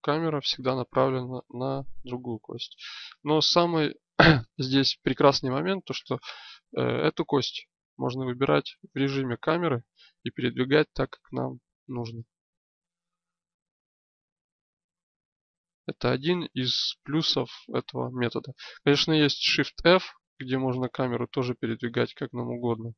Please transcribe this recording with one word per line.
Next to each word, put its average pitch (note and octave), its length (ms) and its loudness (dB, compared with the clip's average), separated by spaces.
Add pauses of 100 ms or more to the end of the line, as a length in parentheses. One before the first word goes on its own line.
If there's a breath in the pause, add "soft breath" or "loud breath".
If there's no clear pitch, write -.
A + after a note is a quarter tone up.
Камера D#3 340 0
всегда B2+ 360 -2
направлена B2+ 720 0
на C3+ 360 -6 (200)
другую B2 340 -6
кость. - 400 -12 (460 loud breath)
Но D3+ 160 2
самый E3 560 2 (220)
<clears throat> D3 380 6
здесь C3 460 2
прекрасный C3+ 480 4
момент, F3 340 -2
то - 100 -8
что, - 260 -6 (560 loud breath)
э, - 40 -2
эту B2 440 0
кость - 440 -2 (280)
можно C3 280 -4
выбирать C3+ 540 0 (160)
в - 20 -6
режиме C3+ 400 0
камеры D#3+ 460 0 (400 soft breath)
и B2 80 -6
передвигать B2+ 600 2
так, C3+ 180 -2
как - 220 -20
нам B2+ 260 -4 (300)
нужно. A2+ 340 -8 (3750)
Это - 260 -2
один D#3+ 320 0 (100)
из - 480 -4
плюсов C#3 480 -2 (240)
этого B2+ 420 -4
метода. B2 360 -2 (320 loud breath)
Конечно, D3 260 4
есть D3+ 340 2
Shift - 400 -2
F, F3+ 300 4 (240)
где C3 180 -2
можно B2+ 320 0
камеру A#2+ 380 -2
тоже B2 300 -2
передвигать A#2 580 -2
как - 180 -8
нам B2 140 -6
угодно. A#2 520 -4